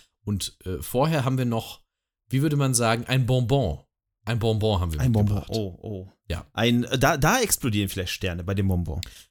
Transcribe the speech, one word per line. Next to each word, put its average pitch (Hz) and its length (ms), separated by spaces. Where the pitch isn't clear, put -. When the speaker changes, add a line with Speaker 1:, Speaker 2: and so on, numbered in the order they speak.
Speaker 1:
Und, 104 400
äh, 92 160
vorher 143 420
haben 131 140
wir 127 80
noch, 117 360
wie 135 100
würde 147 140
man 139 180
sagen, 117 320
ein 127 220
Bonbon. 123 560
Ein 113 140
Bonbon 107 400
haben 85 140
wir 76 60
Speaker 2:
Ein 127 120
Bonbon, 104 260
Speaker 1:
mitgebracht. - 220
Speaker 2:
oh, 95 220
oh. 98 300
Speaker 1:
Ja. - 240
Speaker 2:
Ein, 120 320
da, 143 180
da 170 240
explodieren 104 480
vielleicht 90 240
Sterne 87 300
bei 95 100
dem 98 140
Bonbon. 87 340